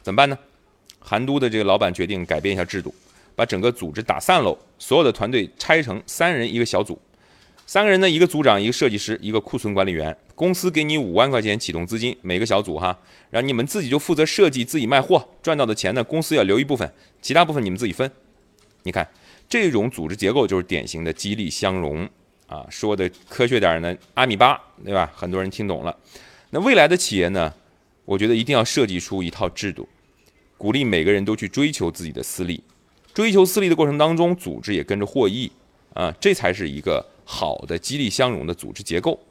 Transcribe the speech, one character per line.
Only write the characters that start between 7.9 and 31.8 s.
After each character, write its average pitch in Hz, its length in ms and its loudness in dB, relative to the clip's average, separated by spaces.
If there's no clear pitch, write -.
人 190 80 4
呢， 190 100 6
一 156 80 2
个 175 80 8
组 151 160 -2
长、 110 180 6
一 104 60 0
个 120 60 2
设 131 180 2
计 104 80 -2
师、 107 240 -6
一 101 80 -8
个 107 120 0
库 - 160 -10
存 104 160 -4
管 95 120 2
理 95 60 -2
员。 78 240 -4
公 180 180 0
司 180 180 -2
给 156 140 0
你 156 120 0
五 101 160 -2
万 123 160 4
块 123 120 2
钱 107 180 0
启 - 140 -6
动 85 120 -4
资 110 140 -6
金， 120 220 -4
每 90 180 -2
个 113 60 0
小 104 160 2
组 85 180 -6
哈， 90 180 -2
然 120 140 -2
后 - 20 -2
你 139 60 -2
们 123 160 -2
自 196 160 -4
己 120 60 -6
就 139 100 2
负 170 160 -2
责 156 100 4
设 180 240 4
计、 131 160 -2
自 160 140 -4
己 113 80 0
卖 135 140 4
货， 156 280 2
赚 160 120 0
到 139 100 2
的 110 100 0
钱 95 180 -2
呢， 127 80 0
公 156 200 -2
司 156 120 -2
要 127 100 4
留 98 140 4
一 143 60 2
部 143 140 -2
分， 87 120 -4
其 139 120 -6
他 170 100 6
部 160 80 0
分 139 120 -2
你 95 60 -2
们 92 80 -4
自 120 80 -4
己 92 60 -2
分。 - 180 -4
你 92 100 -6
看， 87 160 -2
这 214 160 4
种 113 180 0
组 82 200 -6
织 90 80 -6
结 101 180 0
构 127 140 2
就 95 100 0
是 90 60 0
典 76 240 -4
型 82 160 -8
的 82 100 -4
激 101 220 -6
励 101 120 -6
相 95 280 -4
容 82 340 -6
啊， 67 240 -14
说 104 240 -2
的 95 120 -2
科 123 160 0
学 120 140 0
点 87 140 4
儿 82 80 -2
呢， 90 140 -4
阿 131 100 2
米 113 100 -2
巴， 123 240 4
对 101 80 -8
吧？ 87 220 2
很 90 160 -8
多 92 100 -2
人 95 120 -4
听 104 160 -8
懂 71 160 -6
了。 85 120 -6
那 143 100 -2
未 247 140 4
来 156 140 8
的 180 100 4
企 107 200 -2
业 87 100 4
呢， 87 260 -2
我 98 140 -2
觉 107 100 2
得 117 80 4
一 113 80 0
定 147 80 -2
要 113 140 4
设 120 220 2
计 90 120 -4
出 95 220 -6
一 85 80 -4
套 92 200 -4
制 98 220 -6
度， - 160 -14
鼓 101 140 -2
励 139 120 0
每 92 200 2
个 95 80 4
人 98 120 2
都 107 120 0
去 104 120 -8
追 147 240 0
求 85 200 -2